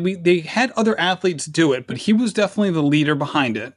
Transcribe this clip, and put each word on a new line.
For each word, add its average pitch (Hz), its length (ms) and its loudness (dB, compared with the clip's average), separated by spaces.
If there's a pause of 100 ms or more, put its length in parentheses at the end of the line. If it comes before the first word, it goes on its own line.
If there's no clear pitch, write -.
we, 185 140 0
they 175 240 2
had 220 320 -2
other 220 280 0
athletes 180 460 -2
do 156 280 2
it, 127 140 -4
but 127 100 -8
he 208 160 -2
was 220 200 2
definitely 202 380 0
the 156 120 0
leader 147 320 2
behind 139 400 -2
it, 110 220 -8